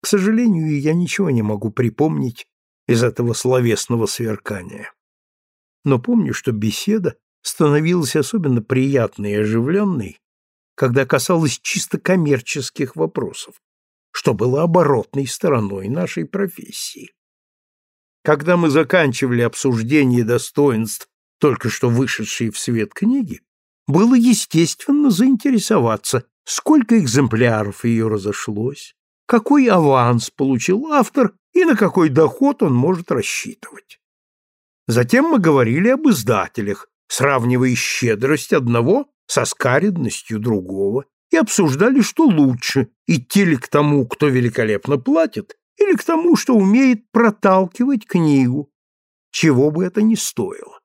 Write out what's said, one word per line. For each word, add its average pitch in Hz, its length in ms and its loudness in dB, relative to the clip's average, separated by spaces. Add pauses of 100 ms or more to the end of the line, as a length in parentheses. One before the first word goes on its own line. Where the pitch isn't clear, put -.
К - 60 -12
сожалению, 190 720 0
я 151 140 0
ничего 175 360 -2
не 117 120 0
могу 107 280 -4
припомнить 131 760 -4 (420)
из 117 160 2
этого 117 300 -2
словесного 120 720 0
сверкания. 104 840 -10 (920)
Но 135 140 2
помню, 165 360 -2
что - 180 -6
беседа 127 640 -4 (260)
становилась 156 760 0
особенно 143 460 0
приятной 120 680 -2
и 104 40 -2
оживленной, 120 800 -2 (560)
когда 131 320 0
касалась 156 540 0
чисто - 380 -6
коммерческих 143 1000 -2
вопросов, 156 640 -8 (500)
что - 240 -2
было 127 280 0
оборотной 143 640 0
стороной 104 640 -4
нашей 143 360 -6
профессии. - 880 -10 (1120)
Когда 151 340 0
мы 170 140 2
заканчивали 135 720 0
обсуждение 120 840 0
достоинств 120 840 -2 (300)
только 123 320 0
что - 180 -2
вышедшей 117 640 -4
в - 80 -12
свет 110 340 -4
книги, 226 480 -2 (460)
было 208 280 4
естественно 247 960 2
заинтересоваться, 196 1120 0 (200)
сколько 240 540 2
экземпляров 113 880 0
ее 113 240 0
разошлось, 107 840 -6 (320)
какой 247 400 4
аванс 135 640 2
получил 180 640 -2
автор 262 420 0 (180)
и 359 120 4
на 302 120 4
какой 180 320 2
доход 160 540 2
он 151 120 2
может 165 360 0
рассчитывать. - 880 -8 (840)
Затем 123 400 2
мы 311 120 2
говорили 151 500 2
об 277 200 2
издателях, 110 800 -2 (180)
сравнивая 127 680 0
щедрость 120 800 -2
одного 135 560 0 (180)
со - 180 -2
скаредностью 131 960 -2
другого, 101 640 -2 (260)
и 330 60 2
обсуждали, 208 640 2
что 311 240 0
лучше, 135 640 2 (180)
идти 175 380 0
ли 160 120 2
к 123 120 -10
тому, 147 380 2
кто - 200 -4
великолепно 123 720 0
платит, 269 580 -2 (200)
или 403 200 2
к 214 60 -4
тому, 330 320 2
что 247 220 0
умеет 220 560 4
проталкивать 214 920 0
книгу, 143 640 2 (600)
чего 147 400 2
бы 165 140 -2
это 180 180 -2
ни 220 140 2
стоило. - 680 -8